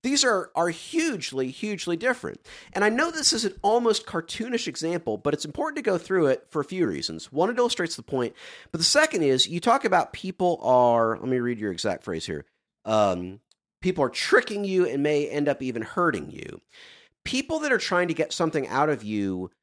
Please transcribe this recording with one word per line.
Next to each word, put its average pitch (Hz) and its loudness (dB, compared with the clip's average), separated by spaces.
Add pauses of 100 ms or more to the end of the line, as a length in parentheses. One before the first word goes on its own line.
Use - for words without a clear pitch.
These 269 2
are, 220 2
are 170 2
hugely, 165 -2
hugely 175 -4
different. 247 -4 (320)
And 190 -2
I 208 6
know 277 2
this 320 0
is 226 -2
an 190 -2
almost 226 2
cartoonish 220 -4
example, 160 -4
but 147 0
it's - -6
important 285 -6
to 285 -6
go 190 0
through 170 2
it 127 0
for 151 -4
a 139 -2
few 180 0
reasons. 80 -6
One, 170 2
it 247 -4
illustrates 233 0
the 123 -14
point. 123 -2 (380)
But 165 -6
the 170 0
second 302 4
is, 131 4
you 170 -4
talk 247 2
about 185 2
people 180 -2
are, 117 4
let - -6
me 127 2
read 120 -2
your 104 -2
exact 87 -4
phrase 82 -4
here. 73 -8 (400)
Um, 98 2 (420)
people 180 0
are 127 2
tricking - 0
you 185 2
and 135 -2
may 147 2
end 147 -2
up 135 -2
even 117 -4
hurting 120 0
you. - -14 (600)
People 269 -4
that 294 -2
are 247 4
trying 175 0
to 165 -2
get - -2
something 160 0
out 143 2
of 120 -2
you 98 -4 (120)